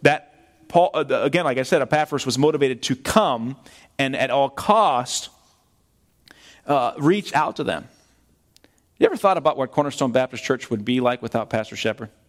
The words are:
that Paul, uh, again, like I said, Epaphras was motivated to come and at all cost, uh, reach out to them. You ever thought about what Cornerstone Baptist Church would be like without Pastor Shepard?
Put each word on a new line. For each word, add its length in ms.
that 640
Paul, 240
uh, 160
again, 340
like 140
I 60
said, 180
Epaphras 440
was 120
motivated 460
to 120
come 640
and 180
at 140
all 180
cost, 800
uh, 320
reach 340
out 220
to 80
them. 260
You 80
ever 100
thought 200
about 200
what 140
Cornerstone 400
Baptist 320
Church 260
would 160
be 140
like 240
without 260
Pastor 260
Shepard? 340